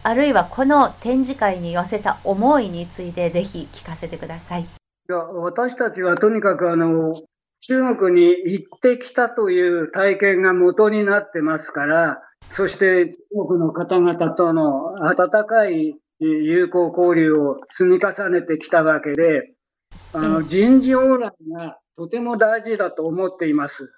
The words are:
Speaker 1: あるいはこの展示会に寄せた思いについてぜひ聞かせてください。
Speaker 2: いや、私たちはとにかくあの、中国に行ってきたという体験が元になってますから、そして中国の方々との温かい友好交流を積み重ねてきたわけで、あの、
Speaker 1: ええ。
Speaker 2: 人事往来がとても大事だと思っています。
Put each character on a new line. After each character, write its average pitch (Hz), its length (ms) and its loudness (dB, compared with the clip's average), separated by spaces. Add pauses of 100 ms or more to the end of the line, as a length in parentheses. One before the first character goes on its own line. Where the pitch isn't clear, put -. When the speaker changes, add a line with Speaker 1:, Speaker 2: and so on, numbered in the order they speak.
Speaker 1:
あ 226 120 -2
る 285 140 2
い 269 60 0
は 202 120 2
こ - 200 -4
の 277 240 4 (120)
展 254 240 0
示 269 140 -8
会 190 200 -2
に 170 140 -6
寄 175 100 -2
せ 208 160 -6
た 208 240 -4
思 233 360 2
い 202 100 -4
に 170 180 -10
つ - 160 -14
い 175 80 -10
て 175 180 -2
ぜ 170 140 -2
ひ 160 280 -12
聞 - 140 -20
か 165 100 -12
せ 165 120 -14
て 165 100 -12
く - 80 -14
だ 160 140 -14
さ 175 180 -10
い。 175 40 -6
Speaker 2:
い 170 40 -8 (440)
や、 180 80 -4
私 175 580 -6
た 233 160 -2
ち 185 100 -10
は 175 140 2
と 214 140 2
に 220 120 0
か 196 140 2
く 170 160 0
あ 170 40 -2
の、 165 380 2 (480)
中 254 340 0
国 180 260 4
に 170 80 8
行 180 340 0
っ - 20 -18 (140)
て 247 180 2
き - 160 -16
た 240 160 0
と 214 200 -2
い 180 200 2
う 165 220 -2
体 196 260 0
験 196 240 2
が 185 120 2
元 180 360 4
に 214 160 0
な 202 140 2
っ 208 120 -8
て 165 100 -4
ま 156 180 -2
す - 120 -14
か 143 140 -4
ら、 156 360 0 (300)
そ 190 160 -2
し 190 100 -8
て 185 320 4
中 - 60 -18 (340)
国 175 100 2
の 160 140 0
方 175 260 -2
々 170 320 0
と 170 220 0
の 156 420 -2 (120)
温 180 380 2
か 214 240 2
い 156 260 -2 (240)
友 156 500 0
好 170 260 0
交 175 200 2
流 160 180 4
を 143 260 0 (120)
積 - 120 -2
み 180 160 4
重 190 300 -2
ね 175 120 0
て 160 160 -4
き - 120 -14
た 165 140 4
わ 156 180 2
け 147 120 -6
で、 156 400 0 (600)
あ 160 60 -8
の、 160 200 0
Speaker 1:
え 156 40 -4
え。 - 20 -6
Speaker 2:
人 214 360 4
事 254 140 0
往 262 220 4
来 226 140 -4 (200)
が 165 260 -12 (200)
と 165 100 -12
て 226 120 -8
も 240 180 -6
大 220 260 -6
事 220 140 -8
だ 185 140 -6
と 160 140 -10
思 180 220 -6
っ 180 100 -12
て 165 100 -6
い 151 60 -4
ま 147 160 -6
す。 - 280 -20